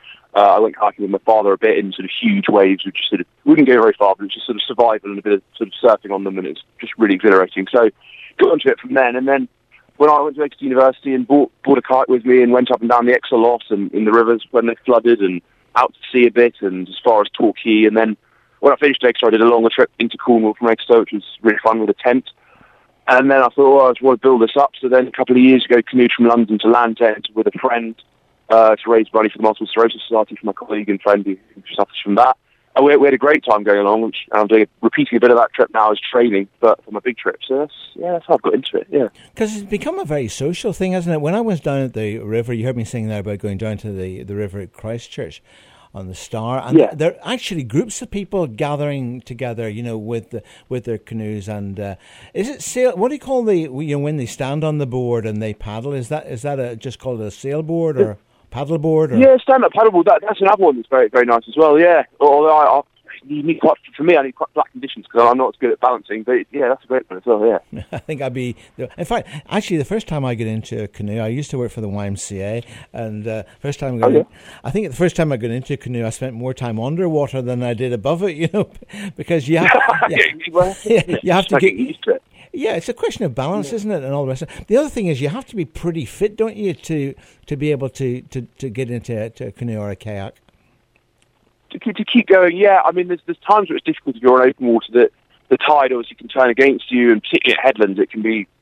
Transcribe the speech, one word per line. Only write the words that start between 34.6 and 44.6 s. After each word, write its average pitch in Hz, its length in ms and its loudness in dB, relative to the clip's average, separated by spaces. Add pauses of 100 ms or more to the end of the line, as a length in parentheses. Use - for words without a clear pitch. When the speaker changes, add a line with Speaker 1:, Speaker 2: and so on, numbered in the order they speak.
Speaker 1:
repeating 123 340 0
a 110 40 2
bit 123 100 6
of 120 80 6
that 113 160 2
trip - 180 2
now 107 180 2
as 104 80 -2
training, 110 480 0 (140)
but 113 240 2
for - 80 -20
my 104 80 -8
big 123 160 -6
trip. - 320 -6
So 131 100 -2
that's, 151 140 -6 (220)
yeah, 180 180 -8
that's 170 140 -6
how 165 80 0
I've - 80 0
got - 120 -2
into - 220 -2
it, - 140 -6
yeah. 131 180 -2 (260)
Speaker 2:
'Cause 214 220 -4
it's 202 120 -14
become 294 300 -6
a - 60 -6
very 143 240 -4
social 165 440 -6
thing, 185 200 -4
hasn't 175 220 -2
it? 151 60 -2
When 151 140 -2
I 226 60 -2
was 214 200 -4
down 139 200 -4
at 131 140 -6
the 107 240 -6
river, 113 340 -6
you 113 140 -4
heard 127 100 -4
me 117 80 -6
singing 110 240 -8
there 107 120 -6
about 101 180 -8
going 101 200 -6
down 107 200 -8
to 107 120 -12
the, 92 320 -10
the 101 140 -12
river 101 240 -8